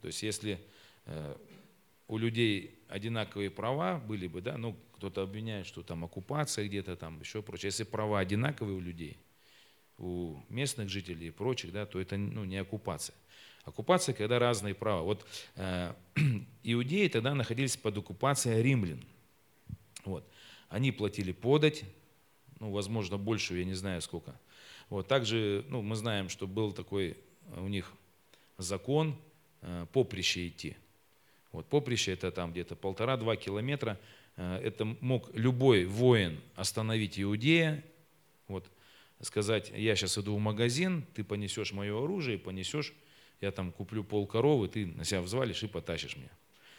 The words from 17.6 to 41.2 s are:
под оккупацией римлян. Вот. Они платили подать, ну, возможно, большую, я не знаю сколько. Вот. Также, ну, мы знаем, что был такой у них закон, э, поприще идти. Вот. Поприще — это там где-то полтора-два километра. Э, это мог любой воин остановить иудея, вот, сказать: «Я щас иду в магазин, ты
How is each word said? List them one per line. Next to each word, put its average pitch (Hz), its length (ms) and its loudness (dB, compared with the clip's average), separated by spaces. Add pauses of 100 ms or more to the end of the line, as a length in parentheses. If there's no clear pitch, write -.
под 104 220 -2
оккупацией 117 640 2
римлян. 98 420 2 (1000)
Вот. 92 200 -6 (440)
Они 123 240 2
платили 101 400 -2
подать, 147 520 4 (760)
ну, 110 100 -6
возможно, 101 480 -2
большую, 101 420 0
я 90 60 -2
не 95 80 -2
знаю 92 260 -2
сколько. - 380 -10 (500)
Вот. 98 200 -4
Также, 110 600 2
ну, 127 140 -4
мы 107 140 -2
знаем, 104 320 -2
что - 180 -6
был 104 260 0
такой 95 440 -2 (400)
у 92 120 -4
них 101 240 -4 (640)
закон, 131 600 0 (460)
э, 87 300 -6
поприще 90 560 2
идти. - 280 -10 (760)
Вот. 80 140 -10
Поприще — 123 460 2
это 92 180 -2
там 87 220 -4
где-то 85 240 -6
полтора-два 113 600 0
километра. 110 640 -2 (380)
Э, 90 260 -4
это 107 220 -2 (160)
мог 127 340 0
любой 120 520 8
воин 101 540 6 (140)
остановить 110 640 0
иудея, 143 640 4 (640)
вот, 95 240 -8 (520)
сказать: 104 520 0
«Я 107 220 4
щас 95 220 2
иду 104 180 -2
в - 20 0
магазин, 120 640 2 (100)
ты 107 100 -4